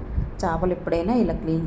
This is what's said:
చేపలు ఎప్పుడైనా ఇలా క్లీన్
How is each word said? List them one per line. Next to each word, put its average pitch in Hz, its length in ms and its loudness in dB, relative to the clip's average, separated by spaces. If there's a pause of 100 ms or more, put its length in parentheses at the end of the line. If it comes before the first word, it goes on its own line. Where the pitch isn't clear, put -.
(440)
చేపలు 180 340 2
ఎప్పుడైనా 170 460 0
ఇలా 165 180 2
క్లీన్ 160 260 0